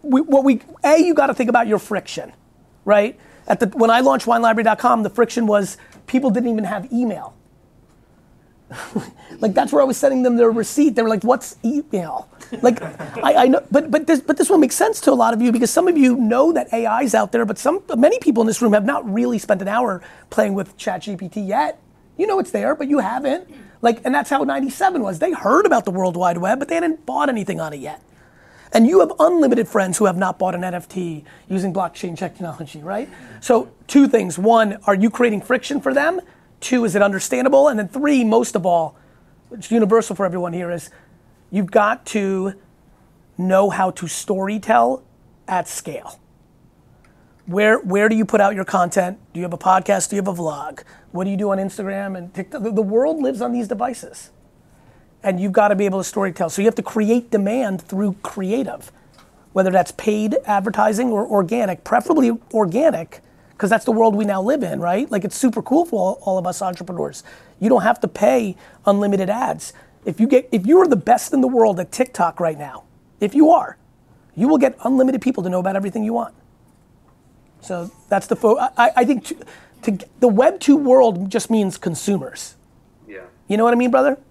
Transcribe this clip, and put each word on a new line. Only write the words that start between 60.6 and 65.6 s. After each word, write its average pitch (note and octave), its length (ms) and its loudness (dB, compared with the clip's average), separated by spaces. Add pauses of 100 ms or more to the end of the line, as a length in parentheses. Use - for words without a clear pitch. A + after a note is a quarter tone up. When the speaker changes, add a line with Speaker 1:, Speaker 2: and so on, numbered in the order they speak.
Speaker 1:
or G#3+ 160 -2
organic, G3+ 580 -2
preferably A#3 540 2 (160)
organic, G#3 680 0 (360)
'cause G3+ 120 -2
that's A3 140 2
the A#3+ 80 -2
world A3 240 2
we G#3+ 100 -2
now F#3+ 160 -2
live C4 220 0
in, E3 160 -6
right? F#3 320 -2
Like, G3+ 140 -2
it's - 100 -8
super A3+ 260 0